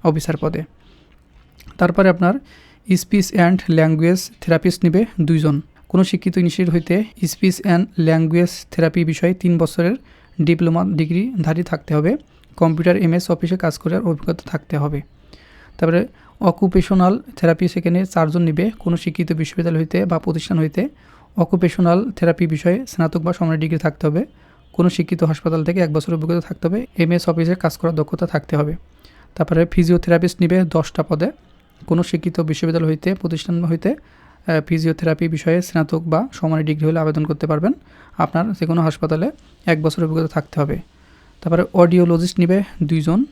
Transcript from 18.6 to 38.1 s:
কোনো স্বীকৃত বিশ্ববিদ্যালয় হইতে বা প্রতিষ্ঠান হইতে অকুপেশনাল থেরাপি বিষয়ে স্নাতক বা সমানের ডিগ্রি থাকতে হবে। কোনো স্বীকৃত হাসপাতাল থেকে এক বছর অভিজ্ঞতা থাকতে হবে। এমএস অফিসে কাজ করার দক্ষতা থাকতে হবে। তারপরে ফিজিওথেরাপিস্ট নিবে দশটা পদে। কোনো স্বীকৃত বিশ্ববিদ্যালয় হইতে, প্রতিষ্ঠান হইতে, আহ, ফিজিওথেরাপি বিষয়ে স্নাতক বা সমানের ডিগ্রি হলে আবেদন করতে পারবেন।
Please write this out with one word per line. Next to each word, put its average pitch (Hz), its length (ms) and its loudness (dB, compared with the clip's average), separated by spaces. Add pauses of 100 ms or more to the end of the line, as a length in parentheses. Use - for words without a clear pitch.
কোনো 170 180 -2
স্বীকৃত 160 360 -4
বিশ্ববিদ্যালয় 160 480 -2
হইতে 175 240 -2
বা 170 140 -2
প্রতিষ্ঠান 165 400 -2
হইতে 160 300 -2 (480)
অকুপেশনাল 180 760 2
থেরাপি 170 360 0
বিষয়ে 175 400 -2
স্নাতক 165 340 -2
বা 170 120 -2
সমানের 160 280 -2
ডিগ্রি 160 180 -2
থাকতে 156 280 -2
হবে। 160 180 0 (480)
কোনো 180 180 2
স্বীকৃত 175 320 -2
হাসপাতাল 160 420 -2
থেকে 175 160 0
এক 160 120 0
বছর 156 220 -2
অভিজ্ঞতা 165 260 -2
থাকতে - 280 -6
হবে। 220 180 -4 (120)
এমএস 170 300 2
অফিসে 165 260 0
কাজ 175 220 -2
করার 165 180 -2
দক্ষতা 156 320 -4
থাকতে 151 300 -4
হবে। 151 200 -2 (580)
তারপরে 170 320 2
ফিজিওথেরাপিস্ট 170 760 2
নিবে 180 240 2
দশটা 156 380 -2
পদে। 165 280 -2 (560)
কোনো 170 160 0
স্বীকৃত 170 380 -4
বিশ্ববিদ্যালয় 160 480 -2
হইতে, 160 260 -2
প্রতিষ্ঠান 170 500 -4
হইতে, 165 260 -2
আহ, - 760 -6
ফিজিওথেরাপি 160 600 -2
বিষয়ে 165 340 0
স্নাতক 160 440 -2
বা 165 260 0
সমানের 156 340 -2
ডিগ্রি 156 200 -2
হলে 165 140 0
আবেদন 156 240 0
করতে 151 220 -4
পারবেন। 160 260 0 (460)